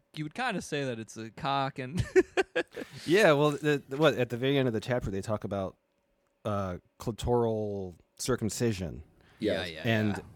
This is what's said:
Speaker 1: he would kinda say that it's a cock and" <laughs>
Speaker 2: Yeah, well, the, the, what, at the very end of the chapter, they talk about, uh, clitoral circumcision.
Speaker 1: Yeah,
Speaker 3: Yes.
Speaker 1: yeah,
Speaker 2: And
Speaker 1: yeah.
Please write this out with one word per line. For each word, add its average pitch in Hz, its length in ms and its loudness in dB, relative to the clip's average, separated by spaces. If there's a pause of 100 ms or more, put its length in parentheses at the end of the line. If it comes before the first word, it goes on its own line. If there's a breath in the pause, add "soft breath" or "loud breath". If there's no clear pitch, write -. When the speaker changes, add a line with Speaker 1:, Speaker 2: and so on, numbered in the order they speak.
(140)
Speaker 1:
he 151 100 -6
would 151 100 -8
kinda 233 280 -4
say 143 240 -4
that 120 140 -4
it's 110 180 -12
a 110 140 -12
cock 139 480 -2
and" 135 220 -4 (540)
<laughs> - 500 -8
Speaker 2:
Yeah, 170 280 6
well, 147 180 6
the, 143 380 0
the, 135 80 -4
what, 147 180 6
at 117 140 0
the 120 80 -4
very 135 200 2
end 127 120 4
of 110 40 0
the 110 60 0
chapter, 123 320 -2
they 95 100 -2
talk 107 220 -4
about, 98 320 -4 (680)
uh, 98 320 -2 (240)
clitoral 107 920 -2 (220)
circumcision. 98 840 -2 (360 soft breath)
Speaker 1:
Yeah, 92 260 0
Speaker 3:
Yes. 85 80 -6
Speaker 1:
yeah, 78 80 -10 (100)
Speaker 2:
And 107 200 4
Speaker 1:
yeah. 95 120 -6 (120)